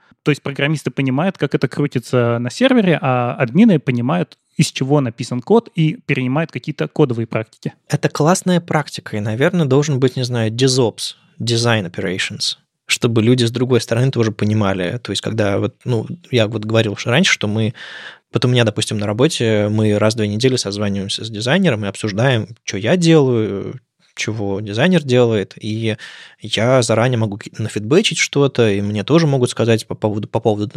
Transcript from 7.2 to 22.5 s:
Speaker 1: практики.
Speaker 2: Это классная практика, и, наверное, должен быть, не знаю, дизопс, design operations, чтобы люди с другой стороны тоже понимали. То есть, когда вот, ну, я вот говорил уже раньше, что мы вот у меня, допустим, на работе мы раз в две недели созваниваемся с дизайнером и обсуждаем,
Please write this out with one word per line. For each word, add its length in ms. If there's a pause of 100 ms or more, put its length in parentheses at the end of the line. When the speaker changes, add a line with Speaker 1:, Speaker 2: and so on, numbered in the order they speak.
Speaker 1:
практики. 480 (140)
Speaker 2:
Это 220
классная 500
практика, 560
и, 60
наверное, 440
должен 360
быть, 160
не 60
знаю, 280
дизопс, 640 (240)
design 500
operations, 680 (280)
чтобы 380
люди 220
с 60
другой 280
стороны 320
тоже 220
понимали. 680
То 120
есть, 80
когда 360
вот, 280
ну, 200 (260)
я 160
вот 180
говорил 280
уже 160
раньше, 220
что 160
мы 260 (600)
вот 120
у 20
меня, 160
допустим, 340
на 100
работе 640
мы 280
раз 160
в 40
две 100
недели 280
созваниваемся 720
с 40
дизайнером 540
и 40
обсуждаем, 600 (160)